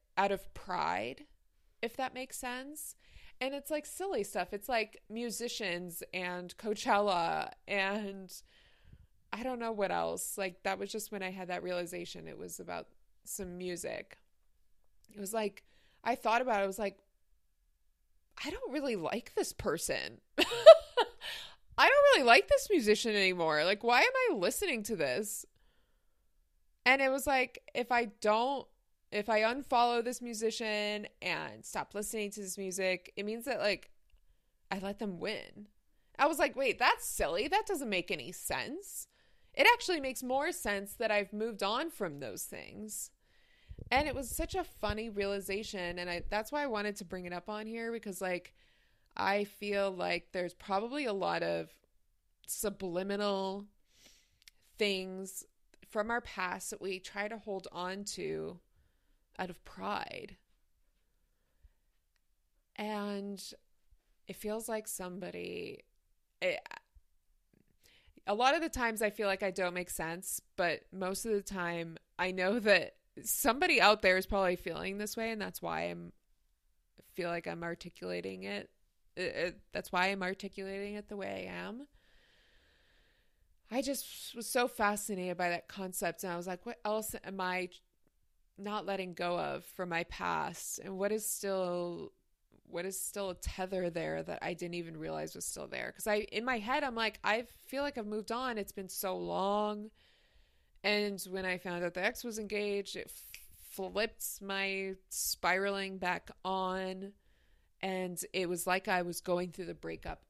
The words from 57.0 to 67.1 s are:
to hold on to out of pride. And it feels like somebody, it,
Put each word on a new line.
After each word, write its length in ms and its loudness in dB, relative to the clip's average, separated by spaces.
to 100 -8
hold 320 -8
on 340 -6
to 540 -6
out 120 -4
of 140 -18
pride. 720 -8
And 680 -4
it 100 -12
feels 320 -6
like 200 -4
somebody, 960 -8
it, 160 0